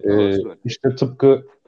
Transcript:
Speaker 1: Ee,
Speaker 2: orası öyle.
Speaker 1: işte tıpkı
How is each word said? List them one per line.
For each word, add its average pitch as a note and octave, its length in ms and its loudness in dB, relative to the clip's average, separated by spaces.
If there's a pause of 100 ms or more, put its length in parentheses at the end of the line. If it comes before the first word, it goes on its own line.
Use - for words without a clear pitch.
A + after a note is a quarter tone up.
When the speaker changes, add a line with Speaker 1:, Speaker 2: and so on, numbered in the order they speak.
Speaker 1:
Ee, G2+ 60 -2
Speaker 2:
orası G2+ 400 0
öyle. - 160 -20
Speaker 1:
işte B2+ 300 -4
tıpkı C3 520 0 (200)